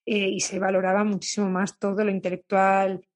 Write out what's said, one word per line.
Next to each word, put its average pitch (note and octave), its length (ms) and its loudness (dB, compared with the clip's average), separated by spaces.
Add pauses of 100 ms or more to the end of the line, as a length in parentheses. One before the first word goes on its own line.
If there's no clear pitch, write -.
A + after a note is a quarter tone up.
eh, G3+ 260 0
y G3+ 100 -2
se - 180 -6
valoraba F#3+ 460 2
muchísimo G3+ 440 -2
más F#3 300 -2
todo G3+ 260 -2
lo G#3 60 0
intelectual, F#3+ 1040 0